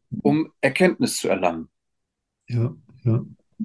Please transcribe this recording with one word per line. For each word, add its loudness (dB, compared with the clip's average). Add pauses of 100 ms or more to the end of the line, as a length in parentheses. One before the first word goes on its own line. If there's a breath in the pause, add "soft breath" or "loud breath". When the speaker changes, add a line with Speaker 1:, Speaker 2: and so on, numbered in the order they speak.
(220)
Speaker 1:
um 0
Erkenntnis 2
zu -4
erlangen. -2 (800)
Speaker 2:
Ja, -2 (260)
ja. 0 (400)